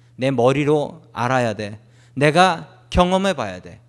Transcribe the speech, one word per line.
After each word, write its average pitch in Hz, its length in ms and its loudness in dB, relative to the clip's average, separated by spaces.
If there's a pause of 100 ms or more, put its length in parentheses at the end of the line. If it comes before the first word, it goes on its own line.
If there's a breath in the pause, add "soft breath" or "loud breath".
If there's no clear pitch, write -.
(160 soft breath)
내 131 160 -2
머리로 143 720 0 (100)
알아야 120 400 0
돼. 107 260 -10 (360 soft breath)
내가 165 720 0
경험해 185 460 2
봐야 95 240 -8
돼. 87 300 -20